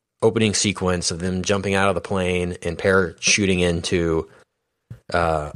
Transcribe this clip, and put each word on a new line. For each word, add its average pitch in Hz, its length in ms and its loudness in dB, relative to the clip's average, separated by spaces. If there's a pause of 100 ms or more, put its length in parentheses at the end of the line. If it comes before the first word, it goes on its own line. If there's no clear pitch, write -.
(220)
opening 110 320 2
sequence 92 580 -2
of 85 80 -8
them 92 240 -2
jumping 98 300 -2
out 98 160 2
of 95 60 0
the - 60 -4
plane 90 600 -2
and 85 160 -6
parachuting 95 840 2
into, 85 680 0 (840)
uh, 80 420 0